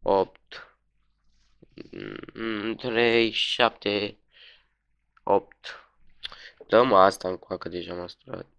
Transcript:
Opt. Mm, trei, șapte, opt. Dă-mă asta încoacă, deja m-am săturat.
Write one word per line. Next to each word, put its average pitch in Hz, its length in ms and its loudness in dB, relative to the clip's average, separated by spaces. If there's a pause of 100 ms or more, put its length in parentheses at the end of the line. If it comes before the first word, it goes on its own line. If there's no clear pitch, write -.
Opt. - 720 -4 (1600)
Mm, 110 400 -6
trei, 117 560 2
șapte, 104 880 -2 (1040)
opt. - 640 -4 (840)
Dă-mă 113 300 4
asta 92 300 6
încoacă, 92 400 -8
deja 87 260 -10
m-am 87 120 -8
săturat. - 400 -16 (120)